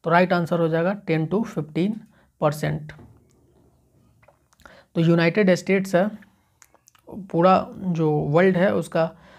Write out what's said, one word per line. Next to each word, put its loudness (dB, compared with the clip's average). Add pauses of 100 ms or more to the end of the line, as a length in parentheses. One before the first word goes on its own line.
तो -4
राइट 4
आंसर -2
हो 2
जाएगा -2 (100)
ten -2
to -2 (100)
fifteen -4 (480)
percent। -4 (2000)
तो 2
यूनाइटेड 4
स्टेट्स -2
है 2 (1200)
पूरा 4 (420)
जो 0
वर्ल्ड 2
है 2
उसका -2 (300)